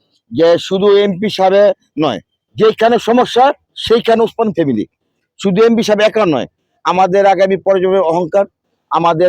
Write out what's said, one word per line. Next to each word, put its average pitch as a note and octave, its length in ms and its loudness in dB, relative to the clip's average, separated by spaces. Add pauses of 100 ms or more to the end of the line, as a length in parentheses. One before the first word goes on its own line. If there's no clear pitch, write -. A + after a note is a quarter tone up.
(300)
যে D#3 180 2 (100)
শুধু F#3+ 280 -4 (100)
এমপি G3+ 340 -2
সাহেব F#3+ 240 0 (420)
নয়, C#3 240 -2 (360)
যেখানে A3+ 420 2
সমস্যা A#3+ 460 0 (320)
সেইখানে A3+ 460 0
ওসমান G#3+ 280 -4
ফ্যামিলি, C#3 340 -4 (560)
শুধু F#3+ 220 -2
এমপি A3+ 200 2
সাহেব G#3 180 -2
একা G#3+ 260 0
নয়। B2 220 -2 (360)
আমাদের F#3 420 0
আগামী F#3+ 300 2
প্রজন্মের F#3+ 520 0
অহংকার, F3 360 -2 (460)
আমাদের E3 380 0